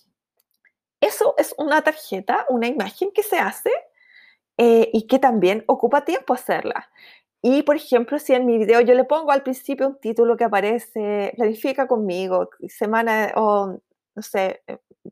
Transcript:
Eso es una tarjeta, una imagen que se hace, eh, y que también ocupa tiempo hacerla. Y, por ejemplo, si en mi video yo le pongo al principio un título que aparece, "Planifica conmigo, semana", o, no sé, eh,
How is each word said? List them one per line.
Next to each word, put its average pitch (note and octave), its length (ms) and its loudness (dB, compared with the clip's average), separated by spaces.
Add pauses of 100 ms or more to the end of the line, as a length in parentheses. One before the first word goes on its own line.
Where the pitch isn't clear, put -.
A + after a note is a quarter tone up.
(1000)
Eso G#4 380 0
es - 180 0
una D4+ 240 0
tarjeta, D4+ 680 -4
una A#3 160 0
imagen C#4 480 -4
que G#4 80 0
se F#4+ 160 -2
hace, A3 340 -4 (840)
eh, A3+ 340 6
y A3 140 -2
que C4 120 4
también A3 480 2
ocupa C#4 380 2
tiempo E4+ 300 -2
hacerla. - 560 -6 (540)
Y, C4+ 200 2
por D4 100 2
ejemplo, C4+ 460 -2
si - 140 0
en B3+ 120 2
mi A#3 100 2
video A3 260 4
yo A#3+ 120 4
le B3+ 80 6
pongo D4 300 0
al C#4 100 2
principio C4 460 -4
un C#4 100 -10
título A#3 380 0
que A#3 80 0
aparece, G#3 920 -2
"Planifica B3 520 -2
conmigo, F#3 600 -2 (200)
semana", A3 680 -2
o, G3+ 460 0 (340)
no G#3+ 80 -12
sé, - 460 -4
eh, - 100 -14 (340)